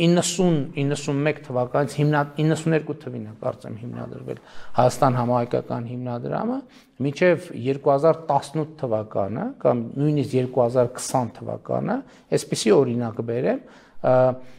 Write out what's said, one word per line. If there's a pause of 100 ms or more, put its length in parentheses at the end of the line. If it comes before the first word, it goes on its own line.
իննսուն, (220)
իննսուն
մեկ
թվականից
հիմնա-, (140)
իննսուն
երկու
թվին
է,
կարծեմ,
հիմնադրվել (300)
Հայաստան
համահայկական
հիմնադրամը, (400)
մինչև (100)
երկու
հազար
տասնութ
թվականը
կամ
նույնիսկ
երկու
հազար
քսան
թվականը, (320)
այսպիսի
օրինակ
բերեմ, (320)
ը, (440)